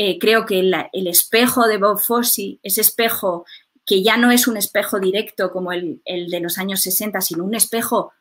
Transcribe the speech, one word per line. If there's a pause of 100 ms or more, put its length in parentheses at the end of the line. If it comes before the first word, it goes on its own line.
eh,
creo
que
la,
el
espejo
de
Bob
Fosse,
ese
espejo (400)
que
ya
no
es
un
espejo
directo
como
el,
el
de
los
años
sesenta,
sino
un
espejo